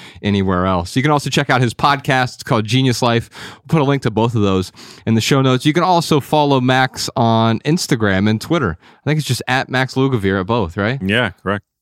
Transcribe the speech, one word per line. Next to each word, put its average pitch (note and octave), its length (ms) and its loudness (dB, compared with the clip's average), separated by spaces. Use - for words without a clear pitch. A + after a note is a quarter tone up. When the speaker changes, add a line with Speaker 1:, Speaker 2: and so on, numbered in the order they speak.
Speaker 1:
anywhere F#2+ 440 0
else. F#2 300 -2
You B2+ 60 0
can D3+ 100 0
also D3 180 -2
check C#3+ 200 -2
out C3 100 2
his A#2+ 140 0
podcast. C3+ 640 0
It's - 80 -18
called A2+ 220 0
Genius B2 360 0
Life. A#2 280 0
We'll - 120 -20
put D#3+ 140 2
a - 20 0
link C#3 200 0
to A#2+ 80 -2
both A2+ 240 0
of A2 60 0
those F#2+ 300 0
in A2+ 100 2
the A2+ 60 2
show C#3 200 2
notes. B2+ 240 0
You D3+ 80 2
can E3+ 100 0
also E3+ 380 2
follow C#3+ 400 2
Max B2+ 560 0
on A2+ 440 2
Instagram G#2+ 680 0
and G#2+ 100 0
Twitter. C3+ 400 -2
I - 300 -10
think D#3 80 0
it's D3 100 -4
just B2+ 220 -4
at C3 180 0
Max C3 280 -2
Lugavere A2 440 2
at F#2 80 -4
both, G2+ 300 -2
right? A2+ 240 -2
Speaker 2:
Yeah, G#2 300 0
correct. G2 340 -6